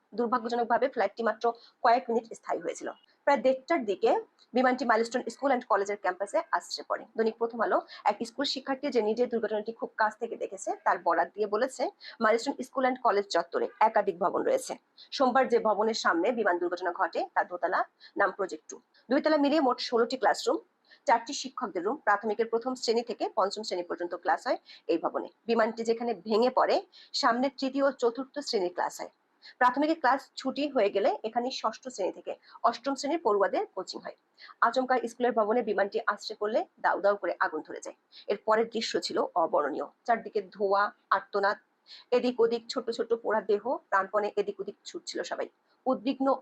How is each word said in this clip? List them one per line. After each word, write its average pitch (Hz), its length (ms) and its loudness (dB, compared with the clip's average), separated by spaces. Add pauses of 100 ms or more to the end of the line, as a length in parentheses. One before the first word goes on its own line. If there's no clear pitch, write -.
(140)
দুর্ভাগ্যজনকভাবে 233 760 0
ফ্লাইটটি 226 340 -2
মাত্র 220 220 -2 (360)
কয়েক 247 280 4
মিনিট 233 240 0
স্থায়ী - 260 -6
হয়েছিল। 156 300 -6 (380)
প্রায় 277 140 4
দেড়টার 262 440 2
দিকে 202 260 2 (420)
বিমানটি 247 320 4
মাইলস্টোন 233 440 2
স্কুল 277 200 -2
অ্যান্ড 247 160 0
কলেজের 202 320 0
ক্যাম্পাসে 196 420 -2 (120)
আছড়ে - 360 -4
পড়ে। - 160 -4 (120)
দৈনিক 220 220 0
প্রথম 233 240 -4
আলো 202 160 2 (280)
এক 214 200 2
স্কুল - 200 -6
শিক্ষার্থী, 269 440 -6
যে 233 120 2
নিজে 220 260 0
দুর্ঘটনাটি 220 440 -4
খুব 226 260 -10
কাছ 220 220 0
থেকে 226 180 -6
দেখেছে, 202 320 -8 (140)
তার 190 160 2
বরাত 175 340 2
দিয়ে 208 140 -2
বলেছে, 233 360 -2 (380)
মাইলস্টোন 226 320 2 (100)
স্কুল - 200 -4
অ্যান্ড 254 180 0
কলেজ 202 260 2
চত্বরে 233 400 0 (120)
একাধিক 208 400 4
ভবন 143 240 0
রয়েছে। - 300 0 (380)
সোমবার 262 360 4
যে 233 120 4
ভবনের 214 340 2
সামনে 190 380 2
বিমান 208 260 2
দুর্ঘটনা 175 340 -2
ঘটে, 185 280 -2 (140)
তা - 100 2
দোতলা, 180 360 -2 (380)
নাম 196 140 2
প্রজেক্ট 180 380 -6
টু। - 80 -14 (320)
দুই 269 120 2
তলা 311 160 2
মিলিয়ে 285 240 4
মোট 247 180 2
ষোলোটি 240 380 0
ক্লাসরুম, 214 400 0 (500)
চারটি - 260 0
শিক্ষকদের 190 500 -6
রুম। 233 140 -2
প্রাথমিকের 214 500 0
প্রথম 233 280 -2
শ্রেণী 240 280 0
থেকে 240 200 -6 (120)
পঞ্চম 202 280 -2
শ্রেণী 180 200 -4
পর্যন্ত 175 320 -6
ক্লাস 175 320 -2
হয় - 120 0 (280)
এই 165 100 2
ভবনে। - 300 -4 (180)
বিমানটি 226 380 0
যেখানে 226 300 -2
ভেঙে 214 360 2
পড়ে, 208 260 4 (380)
সামনে 247 360 2
তৃতীয় 277 360 -2
ও 285 60 4
চতুর্থ 262 480 -2
শ্রেণীর 190 340 -2
ক্লাস - 260 -4
হয়। - 120 -10 (460)
প্রাথমিকের 294 420 2
ক্লাস 254 220 2 (140)
ছুটি 269 340 -4
হয়ে 233 200 2
গেলে 196 200 2 (140)
এখানে 240 280 -4
ষষ্ঠ - 360 -6
শ্রেণী 185 240 -4
থেকে - 220 -10 (300)
অষ্টম 269 320 0
শ্রেণীর 294 280 -4
পড়ুয়াদের 208 420 2
কোচিং - 360 -10
হয়। - 160 -14 (440)
আচমকা 247 340 2 (120)
স্কুলের 240 260 0
ভবনে 220 280 2
বিমানটি 202 360 0 (100)
আছড়ে 208 320 -6
পড়লে 220 200 0 (200)
দাউ - 220 2
দাউ 202 140 4
করে 185 240 -4
আগুন 156 220 -2
ধরে - 180 -12
যায়। - 180 -14 (300)
এর 202 180 0
পরের 220 240 4
দৃশ্য 226 300 -4
ছিল - 180 -4 (180)
অবর্ণনীয়। 147 520 0 (160)
চারদিকে 214 380 -2
ধোঁয়া, 196 420 0 (260)
আর্তনাদ, 196 480 0 (540)
এদিক 247 280 2
ওদিক 233 300 2
ছোট 247 200 -6
ছোট 226 240 -4
পোড়া 220 280 -2
দেহ, 208 220 0 (140)
প্রাণপণে 202 580 0
এদিক 202 240 -2
ওদিক 196 260 -10
ছুটছিল - 380 -10
সবাই। - 240 -6 (380)
উদ্বিগ্ন 254 420 0 (140)